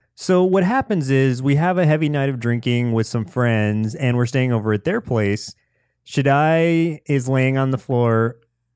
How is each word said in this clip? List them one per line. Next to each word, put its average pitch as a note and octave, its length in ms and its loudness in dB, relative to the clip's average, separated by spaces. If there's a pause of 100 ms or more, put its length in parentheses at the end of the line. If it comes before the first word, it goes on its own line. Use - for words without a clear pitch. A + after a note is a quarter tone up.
(160)
So F#3 280 2
what F#3 200 2
happens F#3+ 460 -2
is C3 340 2
we C#3 120 0
have F3 220 0
a F3+ 80 2
heavy D#3 240 0
night C#3 200 -2
of C3 100 -6
drinking A#2+ 540 -2
with A2+ 140 0
some A2+ 180 -4
friends, A2 680 0
and B2 220 0
we're B2 80 2
staying B2+ 260 0
over A2 220 0
at G2+ 100 -2
their G#3 180 -2
place. G#2+ 520 -2 (500)
Shaddai D#3+ 1000 0
is C3+ 220 -2
laying C3 300 2
on C3+ 140 0
the C3 60 -2
floor, A#2 600 0 (380)